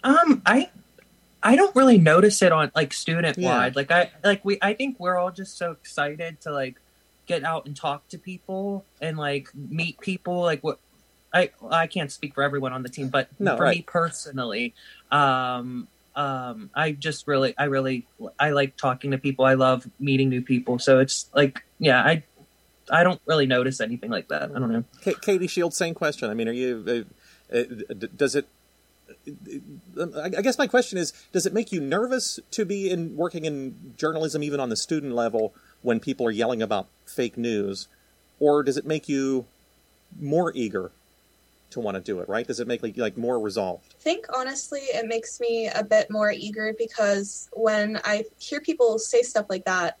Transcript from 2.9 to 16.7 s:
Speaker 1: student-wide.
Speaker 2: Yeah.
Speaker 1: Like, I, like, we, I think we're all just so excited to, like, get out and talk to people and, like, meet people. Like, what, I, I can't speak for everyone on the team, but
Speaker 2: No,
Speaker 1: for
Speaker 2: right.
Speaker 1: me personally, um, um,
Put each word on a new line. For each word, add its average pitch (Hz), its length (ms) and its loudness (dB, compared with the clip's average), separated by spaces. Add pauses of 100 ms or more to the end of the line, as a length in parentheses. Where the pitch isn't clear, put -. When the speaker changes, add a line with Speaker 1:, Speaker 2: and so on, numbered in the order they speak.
Speaker 1:
student-wide. 165 500 -2
Speaker 2:
Yeah. 123 320 2
Speaker 1:
Like, 139 160 -2
I, 175 200 4 (120)
like, 196 200 4
we, 196 180 0
I 202 120 2
think 262 260 -4
we're 180 180 0
all 180 120 0
just 185 280 -14
so 170 140 -4
excited 156 720 -6
to, 156 100 -8
like, 135 280 -4 (480)
get 165 160 -2
out 160 220 -4
and 147 100 -10
talk 143 320 -6
to 175 100 -16
people 190 680 -8 (140)
and, 156 180 -6
like, 143 360 -4
meet 151 460 -8
people. 180 420 -4
Like, 160 220 0
what, 156 160 -4 (540)
I, 180 180 4 (180)
I 165 180 2
can't 156 240 -6
speak 139 220 -10
for 139 80 -2
everyone 139 320 0
on 131 100 -6
the 123 60 -8
team, 135 200 -6
but 135 280 0
Speaker 2:
No, 175 200 2
Speaker 1:
for 135 60 2
Speaker 2:
right. 139 140 4
Speaker 1:
me 165 60 -8
personally, 135 880 -4 (380)
um, 127 760 0 (280)
um, 127 580 -6